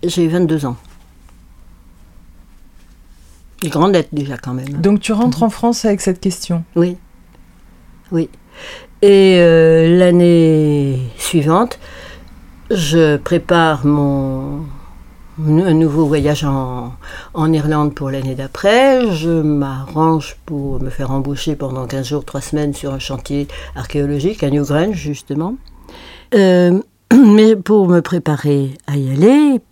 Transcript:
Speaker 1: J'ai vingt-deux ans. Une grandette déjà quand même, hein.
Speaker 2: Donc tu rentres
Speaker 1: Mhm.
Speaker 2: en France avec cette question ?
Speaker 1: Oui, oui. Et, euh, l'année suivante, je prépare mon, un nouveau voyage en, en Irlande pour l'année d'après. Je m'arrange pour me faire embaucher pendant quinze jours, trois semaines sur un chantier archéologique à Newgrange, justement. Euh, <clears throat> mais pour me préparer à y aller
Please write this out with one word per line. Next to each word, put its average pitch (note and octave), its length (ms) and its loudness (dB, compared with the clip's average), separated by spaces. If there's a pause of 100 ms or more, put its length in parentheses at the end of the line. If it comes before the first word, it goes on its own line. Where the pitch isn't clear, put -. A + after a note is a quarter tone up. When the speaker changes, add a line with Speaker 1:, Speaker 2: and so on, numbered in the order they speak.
Speaker 1:
J'ai E3+ 240 -2
vingt-deux D#3+ 400 0
ans. A#2+ 100 -6 (2750)
Une D#3+ 80 -6
grandette E3+ 420 0
déjà C#3 240 -8
quand B2+ 180 -10
même, C3 200 -8
hein. C#3+ 60 -6
Speaker 2:
Donc G3+ 200 2
tu - 120 -6
rentres A#3 260 -2
Speaker 1:
Mhm. A#3 80 0
Speaker 2:
en A3 40 0
France A#3 340 -4
avec G#3 160 0
cette F#3 200 -2
question ? F3 440 -4 (100)
Speaker 1:
Oui, F3+ 220 0 (1120)
oui. E3 180 -2 (760)
Et, G3 380 6
euh, E3 580 6
l'année D#3+ 1000 4 (200)
suivante, E3+ 600 -2 (920)
je D#3+ 460 0
prépare E3 680 0
mon, C#3 760 -2 (760)
un D#3 360 2
nouveau D#3+ 320 2
voyage D3 380 0
en, B2+ 500 -4 (400)
en D#3+ 180 0
Irlande D3+ 420 -2
pour C3+ 160 -8
l'année C3+ 240 -6
d'après. A3+ 800 0
Je E3 280 -2
m'arrange D3 960 -2 (100)
pour C#3 340 -6
me C3 80 -4
faire C3 220 -6
embaucher C#3 460 -4
pendant C3 300 -8
quinze B2+ 220 -8
jours, C#3+ 160 -6
trois - 160 -10
semaines D3 320 -4
sur C#3 220 -10
un C3+ 40 -8
chantier C#3 500 -8 (260)
archéologique C#3+ 680 -4
à C#3+ 80 0
Newgrange, D3 460 0
justement. D3+ 600 -8 (800)
Euh, F#3 460 4 (160)
<clears throat> - 180 0
mais A3 400 8
pour G3 340 2
me F3 120 4
préparer C#3+ 720 -2 (120)
à C#3+ 100 -4
y C3+ 140 -2
aller B3+ 500 2 (120)